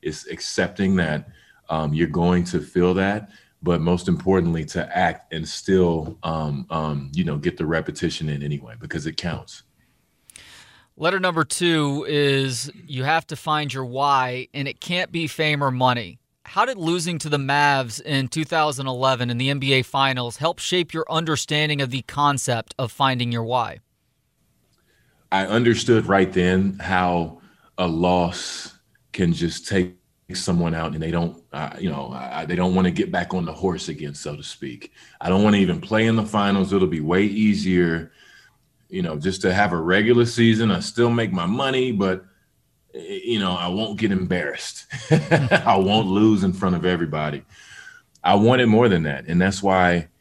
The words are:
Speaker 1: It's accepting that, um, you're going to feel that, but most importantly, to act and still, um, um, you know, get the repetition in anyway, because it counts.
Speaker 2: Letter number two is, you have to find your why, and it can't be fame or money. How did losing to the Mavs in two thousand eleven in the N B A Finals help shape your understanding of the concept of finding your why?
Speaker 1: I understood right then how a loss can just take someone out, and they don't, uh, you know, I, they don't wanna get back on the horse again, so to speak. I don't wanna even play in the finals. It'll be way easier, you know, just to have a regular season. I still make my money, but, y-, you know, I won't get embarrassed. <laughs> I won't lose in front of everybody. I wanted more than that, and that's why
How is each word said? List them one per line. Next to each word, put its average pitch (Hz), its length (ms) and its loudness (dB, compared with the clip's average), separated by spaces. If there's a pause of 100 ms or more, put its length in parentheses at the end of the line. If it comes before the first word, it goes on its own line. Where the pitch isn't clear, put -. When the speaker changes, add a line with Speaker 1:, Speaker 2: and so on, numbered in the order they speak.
Speaker 1:
It's - 260 -10
accepting 95 680 -2
that, 78 320 -2 (400)
um, 78 240 -2
you're 80 300 0
going 87 200 4 (100)
to 85 60 0
feel 90 360 2
that, 101 340 -2 (320)
but 85 200 2
most 87 260 0
importantly, 85 580 0
to 85 160 -6 (140)
act 87 380 -2
and 80 140 -8
still, 85 760 0
um, 76 460 -4
um, 76 440 -4
you 85 100 -2
know, 76 140 -4
get 82 200 -4
the 80 80 -4
repetition 80 640 -4
in 71 140 -6
anyway, 69 360 -8
because 73 280 -10
it 80 100 -8
counts. - 460 -10 (1300)
Speaker 2:
Letter 180 220 0
number 175 240 0
two 151 640 0
is, 139 640 0 (140)
you 127 180 -6
have 160 240 0
to 151 80 -10
find 151 380 -4
your 131 120 -8
why, 131 680 0
and 143 140 -6
it - 120 -10
can't 180 320 -4
be 165 160 -4
fame 151 360 -2
or 135 80 0
money. 123 480 0 (260)
How 214 200 0
did 254 120 -6
losing 170 420 -2
to 156 100 -8
the 147 80 2
Mavs 139 640 0
in 135 260 -2
two 160 160 -4
thousand 147 440 -2
eleven 127 420 0
in 120 80 -4
the 131 120 0
N 143 100 -2
B 135 140 0
A 131 80 4
Finals 127 560 -2
help 160 220 -2
shape 180 340 -2
your 160 160 -4
understanding 151 720 -2
of 131 80 -2
the 127 140 -6
concept 135 760 -2
of 123 140 -4
finding 123 400 0
your 117 120 -2
why? 117 360 -2 (1500)
Speaker 1:
I 95 160 2
understood 113 580 4
right 95 260 4
then 92 480 2
how 90 640 -2 (360)
a 90 100 0
loss 87 920 -2 (360)
can 85 200 2
just 80 340 -4
take 92 280 -2 (380)
someone 85 420 -2
out, 80 180 -4
and 78 80 -6
they 82 100 -4
don't, 85 320 -4 (100)
uh, 76 260 -8
you 95 100 -2
know, 69 240 -8
I, 65 320 -10
they 85 100 -4
don't 90 200 0
wanna 92 160 2
get - 200 -2
back 87 220 -4
on 90 120 -4
the 80 80 -8
horse 85 360 -4
again, 73 240 -10
so 73 220 -10
to 71 80 -16
speak. - 480 -14 (300)
I 87 80 -4
don't 95 140 4
wanna 104 140 6
even 85 240 2
play 110 240 0
in 113 100 2
the 107 100 0
finals. 101 460 0
It'll 95 160 4
be 80 140 -2
way 90 220 2
easier, 92 880 2 (800)
you 185 120 -6
know, 78 160 -4
just 92 240 -4
to 92 120 2
have 92 200 2
a 85 40 -2
regular 110 480 4
season. 117 440 4
I 90 120 0
still 117 280 2
make 117 220 0
my 87 160 -2
money, 131 440 0
but, 95 340 0 (680)
y-, 92 300 -10
you 113 160 -2
know, 92 140 0
I 87 140 -4
won't 104 320 -4
get 110 120 0
embarrassed. 90 760 -4 (120)
<laughs> - 140 -4
I 147 680 2
won't 101 300 2
lose 101 360 4
in 90 100 2
front 90 220 0
of 82 100 -2
everybody. 76 580 -2 (800)
I 95 120 6
wanted 120 320 6
more 113 200 6
than 87 160 4
that, 69 240 -4
and 85 140 2
that's 95 220 2
why 90 460 4 (120)